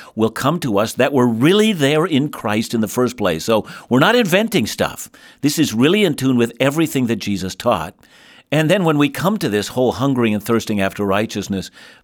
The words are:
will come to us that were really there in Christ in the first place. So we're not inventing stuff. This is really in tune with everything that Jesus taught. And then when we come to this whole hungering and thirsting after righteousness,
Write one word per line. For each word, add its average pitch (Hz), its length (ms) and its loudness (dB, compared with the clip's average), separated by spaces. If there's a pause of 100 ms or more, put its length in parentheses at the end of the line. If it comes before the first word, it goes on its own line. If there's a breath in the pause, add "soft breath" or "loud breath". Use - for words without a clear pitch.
(140 loud breath)
will 110 160 0
come 156 300 -2
to 113 180 -2
us 110 140 0
that 139 220 0
were 123 120 4
really 170 460 4
there 151 320 2
in 151 240 0
Christ 110 460 -4
in 113 80 2
the 107 40 -2
first 123 300 -2
place. 87 280 -2
So 110 220 0 (220 loud breath)
we're 123 100 2
not 185 160 4
inventing 202 520 2
stuff. - 420 -6 (320 loud breath)
This 147 180 0
is 143 140 2
really 156 320 4
in 156 120 0
tune 131 200 0
with 117 240 2
everything 139 460 0
that 113 100 0
Jesus 95 380 -6
taught. 92 400 -2 (560 soft breath)
And 151 200 2
then 190 140 2
when 156 120 2
we 143 140 2
come 180 300 -2
to 143 100 -2
this 101 180 -2
whole 127 240 0
hungering 120 400 0
and 104 100 -2
thirsting 110 380 -2
after 95 240 -4
righteousness, 101 680 -4 (340 loud breath)